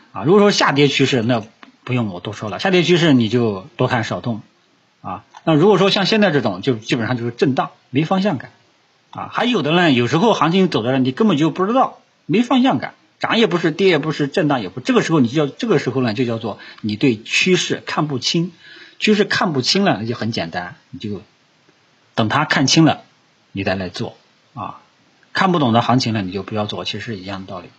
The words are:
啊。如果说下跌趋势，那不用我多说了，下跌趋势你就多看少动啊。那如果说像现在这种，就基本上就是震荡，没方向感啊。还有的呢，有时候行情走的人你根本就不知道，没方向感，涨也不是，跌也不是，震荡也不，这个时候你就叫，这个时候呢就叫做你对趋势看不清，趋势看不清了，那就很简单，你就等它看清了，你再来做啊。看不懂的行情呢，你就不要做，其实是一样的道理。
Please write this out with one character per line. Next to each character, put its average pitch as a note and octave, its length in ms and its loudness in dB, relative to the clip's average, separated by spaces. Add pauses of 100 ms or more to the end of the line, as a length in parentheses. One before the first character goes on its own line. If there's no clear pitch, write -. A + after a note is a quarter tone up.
(120)
啊。 G2 140 -10
如 D#3 80 4
果 G#3 80 6
说 G3+ 100 4
下 G3 220 0
跌 C#3+ 160 4
趋 C#3 160 0
势， B2 160 0
那 A#2 200 0 (440)
不 B2+ 80 -6
用 A#2 160 -2
我 F2+ 100 -10
多 G#2 140 -10
说 G#2+ 160 -10
了， F#2 100 -8
下 F#3+ 100 0
跌 F3+ 140 4
趋 E3+ 140 4
势 D#3 160 4
你 A#2 160 4
就 A2 380 0 (100)
多 B2+ 100 2
看 B2 160 -2
少 G2 160 -6
动 A2 220 -6 (600)
啊。 F#2+ 220 -12 (220)
那 E3 80 2
如 D#3 160 6
果 G3+ 80 6
说 F#3+ 120 4
像 F#3+ 160 0
现 A3 140 2
在 G3+ 120 4
这 C#3+ 100 0
种， G2+ 200 -4
就 B2+ 120 0
基 A2+ 240 -4
本 A2 100 -2
上 B2 80 -2
就 A#2 80 -6
是 A#2+ 80 -6
震 C3 240 0
荡， F3 160 -4 (180)
没 C#3 140 0
方 F#3+ 180 0
向 F#3+ 160 0
感 - 140 -16 (600)
啊。 F#2 200 -14
还 - 140 -2
有 A#3+ 160 0
的 C#3+ 100 0
呢， E3+ 200 4
有 A#2+ 160 2
时 C3 100 0
候 G3+ 160 4
行 D#3 180 0
情 F#3 160 4
走 B2+ 160 -2
的 B2 80 -2
人 C3 140 2
你 C3 80 0
根 A3 160 2
本 D#3+ 80 2
就 D#3+ 120 2
不 F#3 160 -2
知 G#3+ 80 -2
道， B3+ 260 0 (260)
没 F#3+ 160 2
方 B3 200 2
向 A#3+ 160 2
感， - 160 -10 (240)
涨 - 220 0
也 A3+ 80 4
不 F3 100 0
是， E3+ 140 0
跌 G3 160 2
也 F3 100 4
不 D#3 140 -2
是， D3 160 -2
震 D#3 220 0
荡 C3+ 120 0
也 F#2 60 -6
不， - 140 -12
这 C4 120 -2
个 A3+ 80 4
时 D#3 120 -2
候 D#3 80 4
你 A#2 80 2
就 D3 180 0
叫， C#3 100 -10
这 B3+ 100 -6
个 F3+ 120 2
时 - 100 -4
候 B2+ 120 -2
呢 A#2 120 -2
就 A#2+ 120 -2
叫 A#2 120 -4
做 G#2+ 220 -8 (220)
你 G#2+ 160 -4
对 B2+ 260 2
趋 - 320 0
势 - 300 -2
看 D#3+ 220 -4
不 C#3 120 -4
清， F3 320 -2 (480)
趋 G#3+ 140 2
势 G3+ 100 4
看 G3+ 300 -2
不 C3+ 80 -2
清 F#3+ 240 0
了， C#3 160 2
那 A2 40 -8
就 A#2+ 80 -4
很 A#2 200 -6
简 F2 160 -6
单， F2+ 260 -10 (140)
你 - 100 -18
就 G#2 220 -10 (920)
等 A2 140 0
它 C3+ 160 0
看 D3+ 240 2
清 D#3+ 160 6
了， C#3 200 2 (500)
你 G2 100 -4
再 F#2+ 120 -2
来 F#2+ 120 -6
做 - 300 -12 (360)
啊。 - 280 -12 (500)
看 F#3+ 220 0
不 E3+ 60 2
懂 B2+ 120 2
的 A#2 100 4
行 A#2+ 180 2
情 A2+ 140 -2
呢， A2 80 -2
你 F#2 120 -8
就 G2 100 -6
不 A2 120 -10
要 G#2+ 100 -4
做， G2 180 -8
其 G#2 160 -8
实 - 0 -
是 A2 160 -10
一 F#2 80 -14
样 F#2+ 220 -12
的 - 40 -18
道 F#2+ 120 -14
理。 - 180 -20